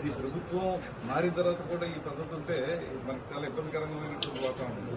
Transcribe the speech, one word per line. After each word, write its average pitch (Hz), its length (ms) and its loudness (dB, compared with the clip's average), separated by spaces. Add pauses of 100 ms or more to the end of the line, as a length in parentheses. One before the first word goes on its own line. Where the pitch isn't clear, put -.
ఈ 139 120 2
ప్రభుత్వం 170 440 0 (440)
మారిన 165 320 4
తర్వాత 175 200 4 (120)
కూడా 170 120 2 (120)
ఈ - 100 -4
పద్ధతి 160 320 -4
ఉంటే 156 200 0 (500)
మనకు 131 240 -2
చాలా 143 180 -2
ఇబ్బందికరమైనటువంటి 151 960 -2
వాతావరణం. 127 500 -2